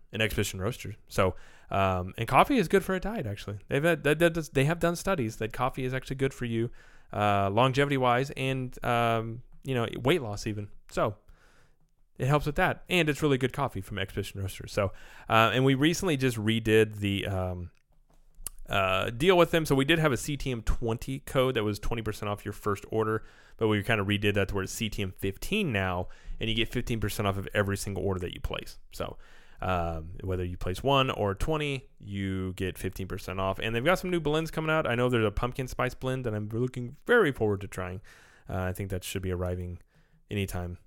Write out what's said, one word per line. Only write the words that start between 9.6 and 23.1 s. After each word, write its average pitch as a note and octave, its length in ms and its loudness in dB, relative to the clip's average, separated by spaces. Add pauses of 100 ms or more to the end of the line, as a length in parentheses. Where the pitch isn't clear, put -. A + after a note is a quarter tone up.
you C3+ 100 -2
know, A#2 120 0 (160)
weight D3 200 4
loss G#2 240 -6
even. G#2 220 -6 (220)
So C3+ 260 -2 (1040)
it B2+ 80 -2
helps C#3+ 200 4
with D3 100 -2
that. F3 320 2
And F3 200 4
it's C#3+ 140 0
really C#3 160 4
good B2+ 140 0
coffee B2+ 280 -4
from G2 180 -8
Expedition G2 420 -6
Roaster. - 280 -6
So, G2 240 0 (360)
uh, A2+ 240 6
and B2+ 120 4
we C#3 100 6
recently D#3 420 2
just B2+ 200 2
redid A2 600 4
the, G2+ 300 0
um, F2+ 440 -4 (960)
uh, G2 420 2
deal E3 260 4
with E3+ 140 8
them. D#3+ 160 2
So C#3+ 80 2
we C3+ 100 4
did D#3+ 140 4
have D#3 140 4
a A2+ 40 2
C D3 200 -4
T C3+ 160 -4
M A2+ 100 -4
twenty B2 560 0
code C3 360 2
that A2 100 2
was G#2 160 0
twenty A#2+ 220 -2
percent G#2+ 260 -6
off G#2 160 -6
your G#2 80 -6
first - 360 -2
order, A2 360 0 (320)